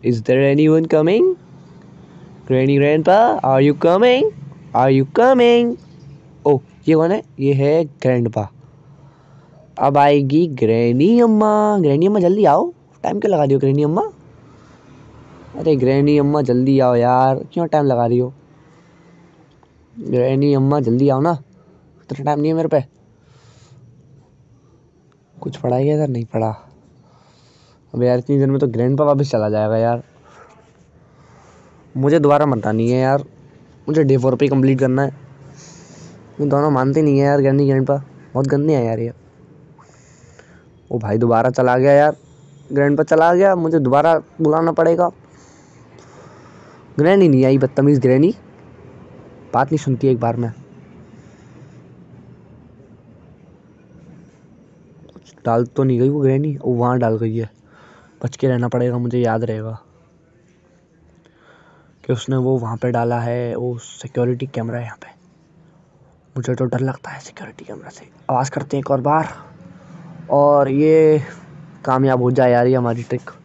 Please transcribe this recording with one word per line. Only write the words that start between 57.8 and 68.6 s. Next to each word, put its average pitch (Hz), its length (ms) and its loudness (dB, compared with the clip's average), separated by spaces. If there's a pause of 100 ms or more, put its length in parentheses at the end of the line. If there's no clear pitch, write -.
बच 120 160 -8
के 139 120 -2
रहना 123 200 -2
पड़ेगा, 123 300 -2
मुझे 123 220 -4
याद 113 240 -2
रहेगा 110 340 -8 (2250)
कि - 80 -6
उसने 131 260 -6
वो 131 200 -2
वहाँ 117 180 -8
पे 123 160 -6
डाला 120 280 -4
है, 120 360 -6
वो 123 240 -8
security 123 680 -6
कैमरा 117 300 -8
है 120 60 -10
यहाँ 113 120 -16
पे। - 160 -20 (1200)
मुझे 127 180 -6
तो 123 100 -4
डर 123 160 -4
लगता 131 300 -8
है - 100 -18
security - 440 -20
camera - 260 -20
से। - 180 -20 (220)
आवाज़ 131 200 -2
करते - 260 -8